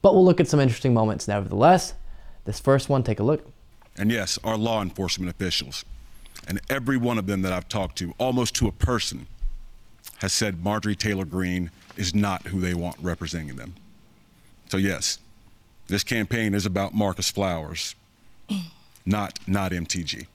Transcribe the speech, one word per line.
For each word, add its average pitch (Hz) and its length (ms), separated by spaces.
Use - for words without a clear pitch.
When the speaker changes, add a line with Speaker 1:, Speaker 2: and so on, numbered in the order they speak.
Speaker 1:
But 196 100
we'll 190 120
look 175 160
at 151 80
some 147 120
interesting 131 320
moments 110 360
nevertheless. 101 680
This - 160
first 135 280
one, 135 140
take - 180
a - 20
look. 147 240
Speaker 2:
And 104 140
yes, 107 340
our 113 140
law 110 240
enforcement 90 480
officials, - 540
and 98 220
every 131 300
one 120 180
of 98 100
them 98 160
that 92 100
I've 90 160
talked 98 300
to, 87 200
almost 123 380
to 117 100
a 101 60
person, - 540
has - 160
said 95 280
Marjorie 104 320
Taylor 98 300
Greene 90 460
is 92 180
not 98 340
who 92 120
they 90 140
want 87 260
representing 80 560
them. 65 180
So - 80
yes, 98 420
this 98 160
campaign 110 500
is 101 120
about 98 280
Marcus 101 360
Flowers, 82 640
<clears throat> - 580
not, 101 400
not 95 260
M 85 140
T 87 160
G. - 320